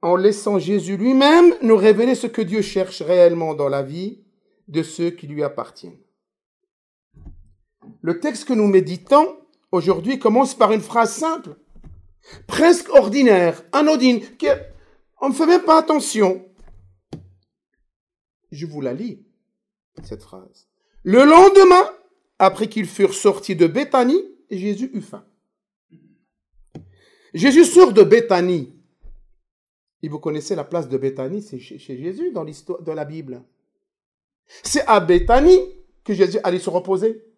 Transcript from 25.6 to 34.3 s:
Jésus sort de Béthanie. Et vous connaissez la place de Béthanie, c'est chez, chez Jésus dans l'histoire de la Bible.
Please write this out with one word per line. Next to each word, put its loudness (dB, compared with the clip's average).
Jésus 4
sort 4
de 8
Béthanie. 0
Et -10
vous -12
connaissez -8
la -10
place -8
de -6
Béthanie, -8
c'est -18
chez, -20
chez -18
Jésus -10
dans -10
l'histoire -14
de -12
la -10
Bible. -18